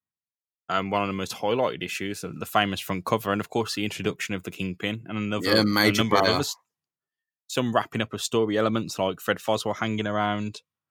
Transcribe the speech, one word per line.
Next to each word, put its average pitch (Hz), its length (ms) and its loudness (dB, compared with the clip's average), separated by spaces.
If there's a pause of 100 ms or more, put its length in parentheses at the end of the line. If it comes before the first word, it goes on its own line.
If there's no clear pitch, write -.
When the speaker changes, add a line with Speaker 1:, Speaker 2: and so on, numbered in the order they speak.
(680)
Speaker 1:
um, 95 200 0
one 101 120 2
of 101 60 0
the 98 60 -2
most 95 220 -4
highlighted 107 480 0
issues, 98 380 -6
the, 95 80 -8
the 87 160 -8
famous 101 360 2
front 95 240 -4
cover, 107 260 0
and 104 80 2
of 101 100 -6
course 113 260 -2
the 104 100 -4
introduction 104 500 -4
of 92 80 -8
the 98 80 -8
Kingpin 101 560 -6
and 107 100 -8
another, 104 380 0
Speaker 2:
Yeah, 110 80 6
major 104 380 4
Speaker 1:
a - 20 4
number 107 140 4
of 98 60 6
Speaker 2:
player. 92 120 4
Speaker 1:
others. - 200 -2 (920)
Some 123 260 0
wrapping 113 280 2
up 107 120 -4
of 104 80 -8
story 110 360 2
elements 110 420 2
like 95 220 0
Fred 101 160 0
Foswell 107 400 0
hanging 107 300 -2
around. 104 540 -2 (300)